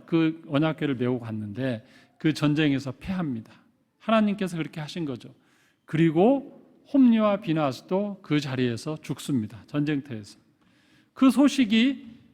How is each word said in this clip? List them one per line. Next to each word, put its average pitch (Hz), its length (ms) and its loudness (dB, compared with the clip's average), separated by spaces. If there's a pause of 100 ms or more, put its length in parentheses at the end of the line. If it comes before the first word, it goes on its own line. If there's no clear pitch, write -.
그 160 420 -2
언약궤를 156 460 -2
메고 123 260 -2
갔는데 110 640 -8 (340)
그 156 140 0
전쟁에서 147 600 0
패합니다. 156 600 -8 (460)
하나님께서 208 580 0
그렇게 160 240 -8
하신 156 240 -8
거죠. 131 300 -10 (500)
그리고 165 800 2 (300)
홈리와 220 460 6
비느하스도 160 840 -2
그 151 180 0
자리에서 127 600 -4
죽습니다. 117 640 -6
전쟁터에서. 143 720 -4 (760)
그 262 160 6
소식이 247 840 2 (200)